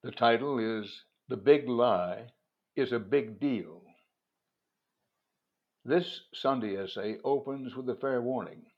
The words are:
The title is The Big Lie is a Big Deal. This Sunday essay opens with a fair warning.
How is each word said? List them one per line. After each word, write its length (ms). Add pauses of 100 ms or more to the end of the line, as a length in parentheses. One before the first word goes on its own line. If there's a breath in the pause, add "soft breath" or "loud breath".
The 80
title 480
is 460 (240)
The 80
Big 320
Lie 640 (420)
is 160
a 80
Big 400
Deal. 440 (2000)
This 380 (120)
Sunday 420
essay 460
opens 540
with 120
a 60
fair 260
warning. 420 (160)